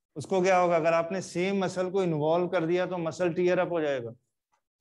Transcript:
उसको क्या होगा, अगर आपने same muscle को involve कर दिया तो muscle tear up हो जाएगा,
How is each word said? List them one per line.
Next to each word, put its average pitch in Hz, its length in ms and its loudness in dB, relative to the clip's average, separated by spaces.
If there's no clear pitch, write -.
उसको 185 260 -2
क्या 185 160 4
होगा, 175 180 4
अगर 165 180 2
आपने 165 280 -2
same 190 420 -2
muscle 185 260 -4
को 190 140 0
involve 165 440 0
कर 175 180 -2
दिया 180 200 0
तो 180 120 -6
muscle 170 360 -2
tear 180 260 2
up 175 120 -2
हो 170 100 -2
जाएगा, 131 300 -4